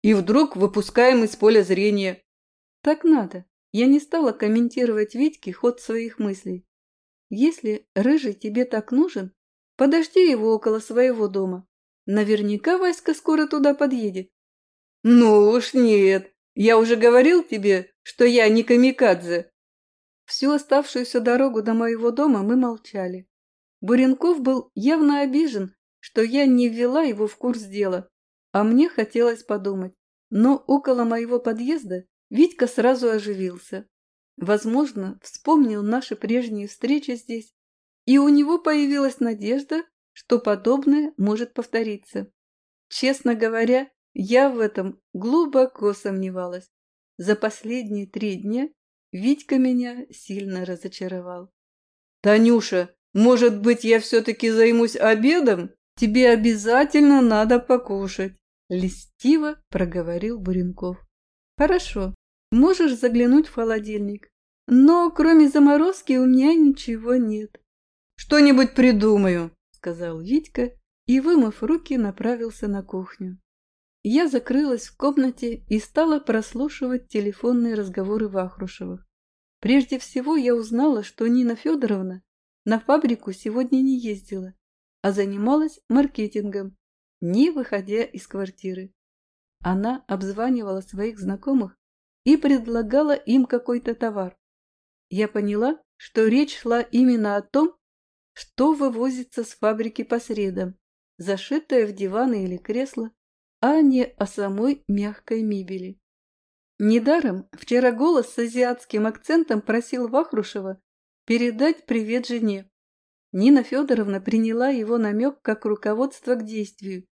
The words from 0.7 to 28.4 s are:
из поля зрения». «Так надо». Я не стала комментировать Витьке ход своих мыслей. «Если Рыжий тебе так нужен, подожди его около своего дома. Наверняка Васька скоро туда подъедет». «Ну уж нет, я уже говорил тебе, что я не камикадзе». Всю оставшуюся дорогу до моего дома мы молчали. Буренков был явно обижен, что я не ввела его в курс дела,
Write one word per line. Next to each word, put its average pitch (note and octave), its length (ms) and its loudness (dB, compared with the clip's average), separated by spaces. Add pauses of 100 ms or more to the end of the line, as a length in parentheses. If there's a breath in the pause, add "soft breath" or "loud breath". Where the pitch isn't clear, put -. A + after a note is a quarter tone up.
из G#3+ 100 -6
поля G#3+ 280 4
зрения». F#3+ 600 -2 (580)
«Так D#4 220 0
надо». A3 420 2 (280)
Я A3+ 120 0
не C#4 140 4
стала D4 320 -2
комментировать A3 840 -2
Витьке C4 380 -4
ход A#3+ 300 -2
своих A3+ 380 -8
мыслей. F#3+ 460 -8 (640)
«Если A3+ 640 -2
Рыжий B3+ 400 0
тебе A3 300 -4
так A3+ 300 -6
нужен, B3 400 -2 (420)
подожди D#4+ 500 2
его A3+ 280 2
около A3 260 -2
своего A#3 480 0
дома. F#3+ 400 -6 (400)
Наверняка G#3 720 0
Васька F4+ 360 -2
скоро D#4 340 -2
туда C#4+ 280 2
подъедет». A3 560 -4 (720)
«Ну A3 460 8
уж A#3 240 0
нет, G3+ 600 4 (220)
я A3 240 4
уже A3+ 160 4
говорил B3+ 480 6
тебе, G3 480 -2 (100)
что - 220 -2
я A#3+ 240 6
не A3 160 4
камикадзе». G3+ 880 2 (760)
Всю - 260 -4
оставшуюся C#4 680 -2
дорогу A#3+ 420 0
до A3+ 120 -4
моего A#3 380 -2
дома B3+ 320 0
мы A3+ 120 0
молчали. G#3 720 -6 (540)
Буренков C4 600 2
был B3+ 320 -4
явно C#4+ 460 0
обижен, C4 560 -4 (240)
что - 220 -4
я C4 240 0
не B3 240 4
ввела B3 340 0
его G#3+ 240 -2
в - 80 -16
курс A#3 280 -4
дела, F#3+ 460 -4 (440)